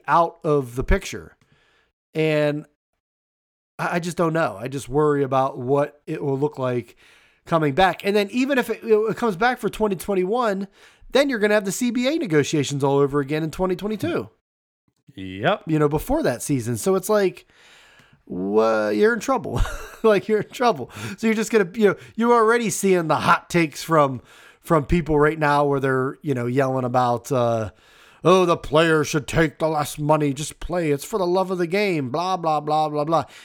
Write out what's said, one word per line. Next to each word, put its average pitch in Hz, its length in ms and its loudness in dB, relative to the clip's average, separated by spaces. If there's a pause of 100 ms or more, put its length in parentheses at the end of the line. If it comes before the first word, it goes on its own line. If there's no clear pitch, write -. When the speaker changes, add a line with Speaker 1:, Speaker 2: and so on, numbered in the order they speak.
Speaker 1:
out 170 380 2
of 139 300 0
the 123 80 -4
picture. 113 520 -2 (800)
And 151 500 0 (1120)
I, 175 200 -4
I - 20 0
just 170 180 -8
don't 165 160 0
know. 139 260 -2
I 120 80 -8
just 131 220 -8
worry 143 340 2
about 135 360 0
what 143 480 -2
it 165 160 -8
will 135 160 -2
look 147 180 -2
like 123 380 -4 (500)
coming 156 280 0
back. 185 300 2
And 202 120 0
then 202 160 0
even 262 260 0
if 233 120 -2
it, 214 140 -6
it 214 340 2
comes 226 180 -2
back 240 240 -2
for 202 100 -2
twenty 208 260 -2
twenty-one, 196 720 -2 (440)
then 277 180 4
you're 240 100 -2
gonna 208 140 2
have 208 120 2
the 196 60 -4
C 240 200 -2
B 247 160 0
A 311 100 0
negotiations 147 640 0
all 139 140 2
over 143 220 2
again 147 240 -4
in 156 80 -6
twenty 185 240 -2
twenty-two. 202 540 -6 (840)
Speaker 2:
Yep. 98 520 -4
Speaker 1:
You 156 100 0
know, 151 120 4
before 254 340 -2
that 123 180 -2
season. 120 360 -4
So 190 180 0
it's 185 140 -4
like, 202 360 0 (800)
wha-, 214 640 0
you're 208 240 4
in 220 60 -4
trouble. 247 460 -2
<laughs> - 60 -10 (320)
Like, 208 240 4
you're 214 140 2
in - 80 -8
trouble. 190 400 -2 (280)
So 220 100 -2
you're 220 80 2
just 214 160 -4
gonna, 202 240 2
you 214 140 4
know, 170 60 0 (200)
you're 233 180 2
already 226 380 2
seeing 180 360 2
the 147 100 2
hot - 340 0
takes 170 320 0
from, 143 400 2 (360)
from 160 240 2
people 156 360 0
right 151 180 2
now 147 280 2
where 139 140 0
they're, 131 440 0
you 143 100 -2
know, 120 140 -2
yelling 131 380 0
about, 123 460 0
uh, 117 380 0 (540)
"Oh, 180 240 6
the 170 100 2
player 156 460 2
should 147 240 -4
take 160 320 0
the 160 80 0
less 151 320 -4
money. 147 340 2
Just 147 260 -10
play. 170 300 -4
It's 143 160 -2
for 214 140 -4
the 180 80 -2
love 185 240 0
of 180 80 -4
the 180 80 0
game." 170 420 -2
Blah, 180 280 -4
blah, 156 240 -2
blah, 151 280 0
blah, 147 140 -2
blah. 156 220 0 (200)